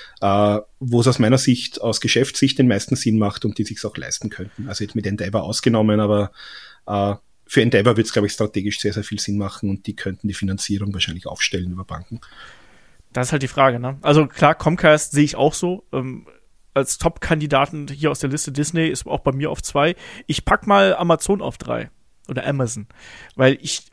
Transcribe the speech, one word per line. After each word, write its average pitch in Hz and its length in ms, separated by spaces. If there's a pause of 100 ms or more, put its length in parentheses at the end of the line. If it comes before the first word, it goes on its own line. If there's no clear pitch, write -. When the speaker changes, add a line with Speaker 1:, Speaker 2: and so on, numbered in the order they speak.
(200)
Speaker 1:
äh, 104 380 (220)
wo 120 200
es 113 60
aus 127 140
meiner 123 180
Sicht, - 420
aus 110 200
Geschäftssicht 131 580
den 131 80
meisten 107 300
Sinn 110 200
macht 104 280
und 104 140
die 104 60
sich's - 200
auch - 120
leisten 78 320
könnten. - 380
Also 101 160
jetzt 101 140
mit 104 100
Endeavor 98 380
ausgenommen, 107 560
aber, 104 320 (540)
äh, 101 280 (320)
für - 160
Endeavor 113 340
wird's, 113 160
glaub 104 120
ich, 104 80
strategisch 101 480
sehr, 104 120
sehr 101 120
viel - 160
Sinn 101 180
machen 98 320
und 98 160
die 101 80
könnten - 320
die 101 80
Finanzierung 98 580
wahrscheinlich 87 360
aufstellen 90 420
über 95 140
Banken. 87 360 (920)
Speaker 2:
Das 127 160
ist - 40
halt 143 120
die 127 40
Frage, 135 300
ne? 131 240
Also 147 240
klar, - 300
Comcast 151 560
sehe 147 120
ich 147 120
auch 143 180
so, 180 380
ähm, 127 340 (500)
als 135 220
Top-Kandidaten 147 880
hier 143 240
aus 139 80
der 139 120
Liste. 147 200
Disney 151 380
ist - 180
auch 143 140
bei 143 100
mir 135 180
auf - 140
zwei. 156 320 (320)
Ich - 180
pack - 220
mal 196 300
Amazon 175 440
auf 127 160
drei 117 320 (380)
oder 127 180
Amazon, 123 440 (480)
weil 131 260
ich - 200 (100)